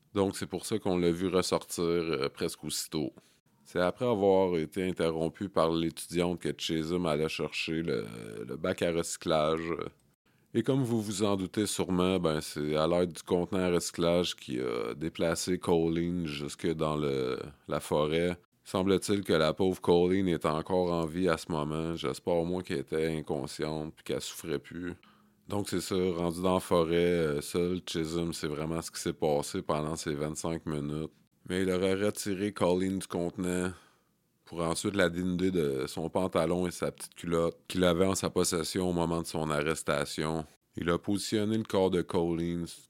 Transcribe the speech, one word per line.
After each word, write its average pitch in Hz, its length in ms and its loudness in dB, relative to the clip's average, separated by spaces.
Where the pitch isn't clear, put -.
Donc, 98 240 0
c'est 90 100 -8
pour 87 180 -8
ça 107 140 -2
qu'on 92 180 0
l'a 87 140 4
vu 87 160 -2
ressortir, 90 560 0
euh, 82 460 0
presque - 340 -6
aussitôt. 76 480 -4
C'est 90 160 -2
après 90 260 0
avoir 95 500 4
été 80 300 -2
interrompu 82 600 0
par 82 220 4
l'étudiante 82 680 0
que 76 180 -4
Chisholm 82 480 0
allait 78 240 2
chercher 80 540 -4
le, 62 220 -2
le 64 80 -8
bac 90 260 -2
à 87 100 2
recyclage. 82 840 2
Et 113 80 2
comme 139 180 2
vous 117 200 2
vous 101 200 -4
en 101 140 4
doutez 98 320 0
sûrement, 92 500 2
ben, 80 240 2
c'est 76 340 -2
à 78 120 4
l'aide 87 260 2
du - 80 -14
contenant 92 380 0
à 90 100 2
recyclage 85 640 2
qui 64 240 -6
a 58 360 -4
déplacé 85 640 -2
Colleen 85 640 2
jusque 71 480 -4
dans 78 220 0
le, 67 420 -2
la 73 120 -2
forêt. 82 600 2
Semble-t-il 98 600 2
que 101 100 0
la 78 200 4
pauvre 92 260 2
Colleen 90 480 4
est 82 180 0
encore 85 460 0
en 85 140 0
vie 87 240 0
à 82 80 2
ce - 140 -10
moment. 80 440 -2
J'espère 78 380 -4
au 82 120 2
moins 90 180 -2
qu'elle 82 160 -4
était 80 380 -2
inconsciente 78 800 -6
puis - 100 -20
qu'elle 67 160 -2
souffrait - 360 -6
plus. 87 380 -10
Donc 101 220 -4
c'est 90 120 -2
ça, 101 140 -4
rendu 87 460 0
dans 92 140 4
la 92 40 2
forêt, 85 360 2
euh, 85 460 2
seul, 90 440 -2
Chisholm, 85 480 -2
c'est 80 140 -6
vraiment 80 340 -4
ce - 100 -10
qui - 80 -10
s'est 85 140 -4
passé 73 480 0
pendant 78 340 -2
ces 82 180 -4
vingt-cinq 78 520 -4
minutes. 76 460 -4
Mais 92 160 -2
il 92 80 2
aurait 95 220 2
retiré 101 580 -2
Colleen 95 480 0
du - 80 -8
contenant 90 640 -2
pour 85 180 -8
ensuite 82 340 -2
la 92 140 4
dénuder 90 420 0
de 71 360 0
son 82 220 -6
pantalon 90 580 0
et 85 40 -2
sa 73 200 -4
petite - 240 -16
culotte 85 420 0
qu'il 90 160 2
avait 87 200 6
en 95 100 2
sa 90 140 -2
possession 90 600 0
au 87 40 0
moment 85 280 2
de 80 60 -8
son 80 220 -2
arrestation. 78 960 -2
Il 82 140 -2
a 85 80 4
positionné 104 600 -2
le 110 60 -2
corps 95 280 2
de 87 100 2
Colleen 85 640 -2